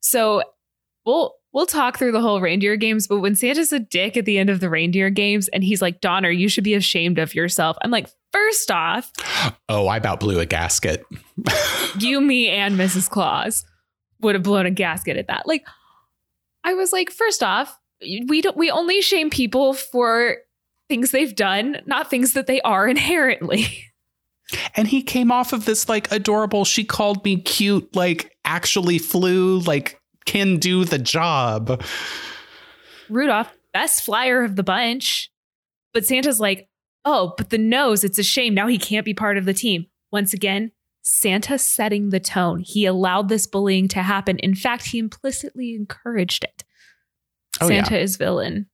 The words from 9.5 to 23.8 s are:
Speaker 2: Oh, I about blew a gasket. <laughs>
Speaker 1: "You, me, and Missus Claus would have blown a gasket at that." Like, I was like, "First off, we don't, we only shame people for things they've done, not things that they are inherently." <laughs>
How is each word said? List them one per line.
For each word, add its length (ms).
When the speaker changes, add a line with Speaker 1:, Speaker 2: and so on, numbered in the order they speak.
Speaker 2:
Oh, 200
I 80
about 240
blew 200
a 60
gasket. 580
<laughs> 460
Speaker 1:
"You, 220
me, 280
and 280
Missus 320
Claus 560
would 140
have 100
blown 220
a 40
gasket 460
at 120
that." 180
Like, 200
I 100
was 180
like, 180
"First 320
off, 360
we 140
don't, 140
we 140
only 320
shame 280
people 420
for 640
things 220
they've 240
done, 520
not 240
things 240
that 120
they 160
are 260
inherently." 800
<laughs> 240